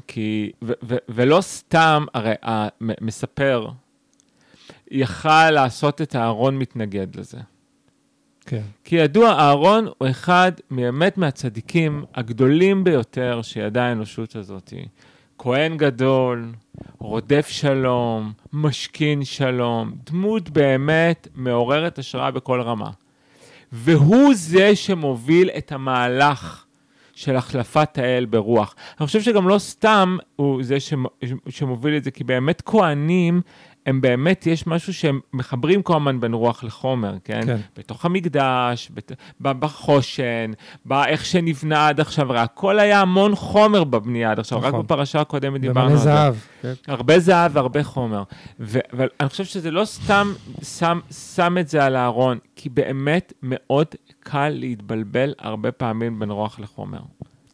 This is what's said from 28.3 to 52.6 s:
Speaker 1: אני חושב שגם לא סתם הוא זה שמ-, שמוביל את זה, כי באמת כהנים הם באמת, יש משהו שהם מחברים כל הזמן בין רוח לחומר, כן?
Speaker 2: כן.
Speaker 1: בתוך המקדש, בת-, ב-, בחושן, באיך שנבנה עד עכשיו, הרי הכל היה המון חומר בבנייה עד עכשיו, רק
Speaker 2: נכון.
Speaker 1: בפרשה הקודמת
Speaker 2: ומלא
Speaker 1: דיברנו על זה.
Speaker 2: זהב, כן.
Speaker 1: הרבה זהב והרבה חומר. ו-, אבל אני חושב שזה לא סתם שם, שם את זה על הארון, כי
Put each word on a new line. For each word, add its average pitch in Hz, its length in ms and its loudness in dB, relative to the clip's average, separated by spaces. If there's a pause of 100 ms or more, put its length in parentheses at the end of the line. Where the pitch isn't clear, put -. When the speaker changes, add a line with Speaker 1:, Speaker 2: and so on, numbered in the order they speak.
Speaker 1:
אני 151 80 -2
חושב 214 140 0
שגם 208 260 2
לא 202 120 4
סתם 190 580 2 (180)
הוא 139 280 0
זה 135 160 -2
שמ-, 135 260 -4 (440)
שמוביל 139 480 -2
את 135 60 -4
זה, 135 80 -8
כי - 120 -10
באמת 127 420 -2
כהנים 175 760 2 (460)
הם 131 140 0
באמת, 135 460 2
יש 165 200 -2
משהו 170 260 -4
שהם 139 260 -2 (140)
מחברים 131 480 -2
כל 180 160 -2
הזמן 139 220 0
בין 117 140 -2
רוח 117 300 -2
לחומר, 113 600 -4
כן? 110 220 -6
Speaker 2:
כן. 120 120 0 (200)
Speaker 1:
בתוך 120 280 -10
המקדש, 135 880 -2
בת-, - 180 -16 (300)
ב-, 139 100 -2
בחושן, 127 1000 -2 (340)
באיך 139 400 0
שנבנה 156 600 0
עד 147 120 0
עכשיו, 147 320 -2
הרי 120 80 0
הכל 196 400 0
היה 208 220 6
המון 196 340 4
חומר 208 480 4
בבנייה 117 480 0
עד 104 80 -2
עכשיו, 110 200 -4
רק 113 140 -2
Speaker 2:
נכון. 107 120 -2
Speaker 1:
בפרשה 143 360 0
הקודמת 139 400 -4
Speaker 2:
ומלא 131 60 -2
Speaker 1:
דיברנו 127 240 2
על 147 60 6
זה. 135 60 4
Speaker 2:
זהב, 147 320 4 (260)
כן. 127 120 -8 (140)
Speaker 1:
הרבה 139 320 4
זהב 170 360 4
והרבה 135 280 0
חומר. 110 400 -4 (360)
ו-, 117 200 -4 (140)
אבל 131 140 -2 (120)
אני 139 100 0
חושב 190 160 -8
שזה 165 260 -8
לא 190 140 0
סתם 202 480 0 (300)
שם, 170 360 -2 (360)
שם 175 240 2
את 165 80 -2
זה 147 180 2
על 131 100 2
הארון, 123 420 0 (180)
כי - 140 -12